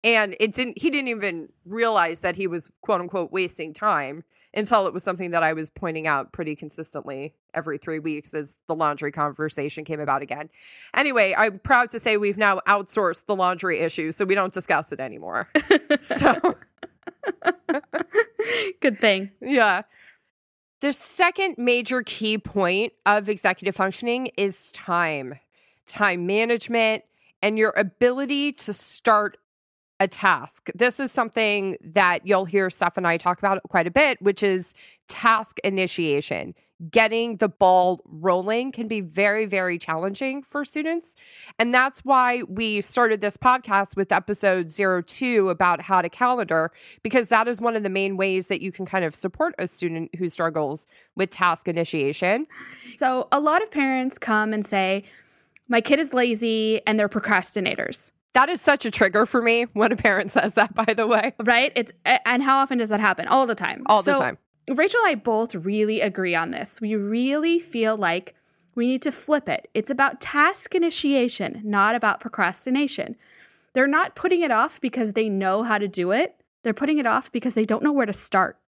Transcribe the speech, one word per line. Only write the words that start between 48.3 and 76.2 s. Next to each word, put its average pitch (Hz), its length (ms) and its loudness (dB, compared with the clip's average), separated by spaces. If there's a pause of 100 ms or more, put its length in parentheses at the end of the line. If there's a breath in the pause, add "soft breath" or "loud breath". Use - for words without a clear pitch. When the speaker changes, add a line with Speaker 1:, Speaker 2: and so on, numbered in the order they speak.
Speaker 1:
that 190 140 -4
you 190 120 -6
can 190 140 -10
kind 185 180 -2
of 156 100 -4
support 311 460 -4
a 180 80 -4
student 165 480 -6
who 175 120 -4
struggles 156 600 -4 (260 soft breath)
with 190 160 -2
task 175 380 0
initiation. 170 800 -2 (480 loud breath)
Speaker 2:
So 254 340 0
a 285 80 4
lot 302 240 2
of 427 80 -6
parents 262 480 -2
come 214 340 0
and 214 140 -2
say, 196 380 0 (640 soft breath)
"My 233 120 4
kid 285 200 4
is 285 120 -2
lazy 220 760 2
and 214 100 2
they're 208 100 2
procrastinators." - 1000 -2 (240)
Speaker 1:
That 269 140 6
is 349 140 -4
such 277 240 4
a 220 40 0
trigger 208 360 4
for 240 160 2
me 233 220 4 (100)
when 226 180 4
a 214 40 0
parent 214 360 2
<laughs> - 40 0
says 208 180 2
that, 208 200 4
by 220 200 2
the 220 120 0
way. 226 320 2
Speaker 2:
Right? 240 380 2
It's, 233 160 -2 (140)
a-, 247 200 4
and 247 160 2
how 269 160 4
often 269 200 0
does 226 100 -2
that 208 100 0
happen? 202 300 0
All 202 180 4
the 226 80 -2
time. - 320 -4
Speaker 1:
All 208 160 6
the 285 120 2
Speaker 2:
So 277 40 2
Speaker 1:
time. - 200 -2 (320)
Speaker 2:
Rachel 349 340 2
and 359 60 4
I 294 60 0
both 226 380 -2
really 208 460 -2
agree 185 360 -2
on 165 160 -2
this. - 280 -10
We 220 140 -2
really 262 640 0
feel 220 380 -2
like 180 380 -2 (420)
we 240 100 0
need 254 160 0
to 277 100 -2
flip - 380 -2
it. - 240 -6
It's 220 160 -4
about 262 300 0
task 311 540 0
initiation, 277 880 0
not 208 320 2
about 220 240 0
procrastination. 240 960 -2 (580 soft breath)
They're 262 140 4
not 311 260 0
putting 359 260 0
it 311 120 0
off 233 280 2
because 226 320 -2
they 226 160 0
know 196 360 0
how 226 140 0
to 202 100 -2
do 185 240 -2
it. 277 240 0 (260)